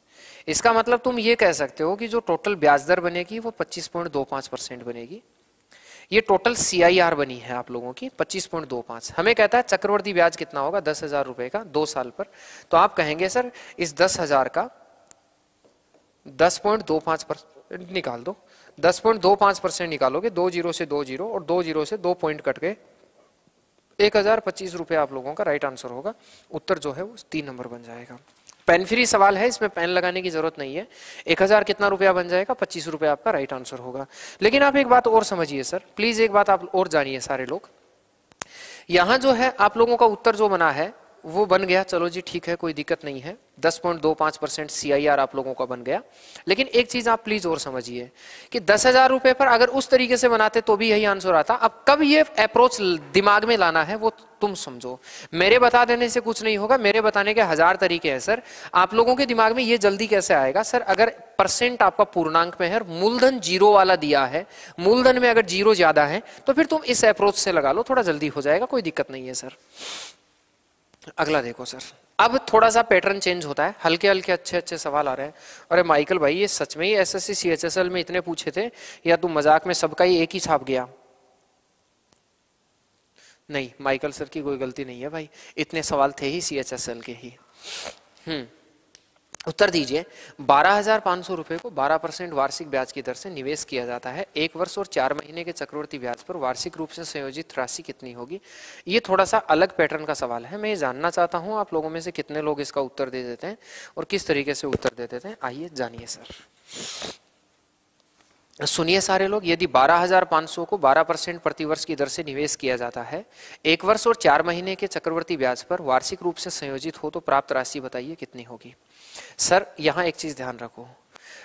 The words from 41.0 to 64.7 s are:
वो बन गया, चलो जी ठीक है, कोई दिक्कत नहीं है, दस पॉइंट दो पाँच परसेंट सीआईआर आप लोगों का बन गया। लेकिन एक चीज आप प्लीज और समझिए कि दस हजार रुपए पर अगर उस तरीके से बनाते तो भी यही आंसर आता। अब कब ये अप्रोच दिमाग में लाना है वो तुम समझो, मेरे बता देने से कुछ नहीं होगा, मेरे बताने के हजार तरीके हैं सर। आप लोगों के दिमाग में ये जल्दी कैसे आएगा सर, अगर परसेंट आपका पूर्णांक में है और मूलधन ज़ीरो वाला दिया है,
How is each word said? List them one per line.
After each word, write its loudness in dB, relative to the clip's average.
वो -2
बन 4
गया, 2
चलो -2
जी -8
ठीक -8
है, -2
कोई -4
दिक्कत -4
नहीं -10
है, -14
दस 0
पॉइंट -4
दो 2
पाँच -2
परसेंट -8
सीआईआर 2
आप -2
लोगों -6
का -4
बन -10
गया। -4
लेकिन 0
एक 2
चीज -4
आप 0
प्लीज -4
और -2
समझिए -10
कि -4
दस 4
हजार 8
रुपए 4
पर 4
अगर 6
उस -2
तरीके 4
से 2
बनाते 2
तो 2
भी 0
यही 4
आंसर 2
आता। 4
अब 0
कब 6
ये 6
अप्रोच 4
दिमाग 4
में 4
लाना 4
है -4
वो -2
तुम -2
समझो, -10
मेरे 6
बता 6
देने 0
से 0
कुछ -4
नहीं 0
होगा, 2
मेरे 2
बताने 2
के 4
हजार 4
तरीके 0
हैं -2
सर। -2
आप 4
लोगों 4
के 2
दिमाग 2
में -2
ये 2
जल्दी 2
कैसे 2
आएगा 2
सर, -2
अगर 2
परसेंट 0
आपका 4
पूर्णांक 0
में 0
है -2
और -2
मूलधन 2
ज़ीरो 4
वाला 6
दिया 2
है, -4